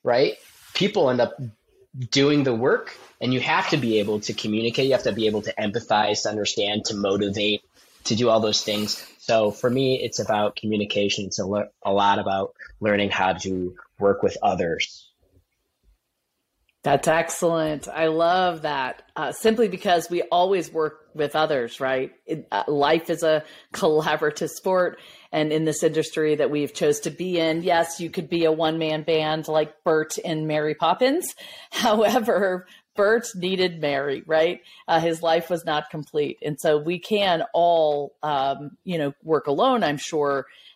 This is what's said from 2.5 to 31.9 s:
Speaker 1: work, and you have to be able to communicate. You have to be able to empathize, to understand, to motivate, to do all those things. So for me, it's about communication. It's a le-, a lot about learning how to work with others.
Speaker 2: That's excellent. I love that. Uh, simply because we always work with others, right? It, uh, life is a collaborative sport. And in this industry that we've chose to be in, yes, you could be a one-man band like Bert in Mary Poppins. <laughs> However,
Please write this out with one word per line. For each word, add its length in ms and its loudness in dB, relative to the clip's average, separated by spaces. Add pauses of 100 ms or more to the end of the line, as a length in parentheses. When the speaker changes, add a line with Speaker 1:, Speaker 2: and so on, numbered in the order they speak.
Speaker 1:
work, 440 0 (220)
and 140 0
you 60 0
have 300 0
to 80 2
be 220 2
able 220 0
to 120 -6
communicate. 520 -2
You 80 2
have 100 0
to 80 0
be 160 0
able 160 0
to 100 -6
empathize, 680 -2
to 60 -4
understand, 560 -2
to 100 -4
motivate, 680 -2 (440)
to 100 -2
do 140 2
all 100 4
those 240 0
things. 420 -4 (140)
So 320 2
for 180 -2
me, 320 0
it's 180 -6
about 360 0
communication. 720 -2
It's 140 -6
a 60 -4
le-, 240 -2 (160)
a 60 0
lot 280 4
about 340 -2 (260)
learning 320 0
how 220 0
to 420 -6 (240)
work 240 4
with 180 0
others. 680 -2 (1800)
Speaker 2:
That's 240 2
excellent. 800 0
I 200 0
love 560 2
that. 400 -4 (120)
Uh, 160 -4
simply 360 2
because 420 0
we 140 -2
always 480 0
work 420 -4
with 220 -2
others, 440 0
right? 320 -2 (140)
It, 260 -8
uh, 160 0
life 440 2
is 100 -4
a 220 2 (280)
collaborative 800 0
sport. 500 -2 (320)
And 220 0
in 100 0
this 200 0
industry 520 0
that 140 2
we've 240 -2
chose 280 0
to 100 -6
be 280 -4
in, 220 0
yes, 380 0
you 100 -6
could 200 -6
be 160 2
a 60 6
one-man 520 0
band 440 0
like 360 0
Bert 340 0
in 300 -4
Mary 260 0
Poppins. 640 0 (180)
<laughs> 180 -20
However, 920 2 (300)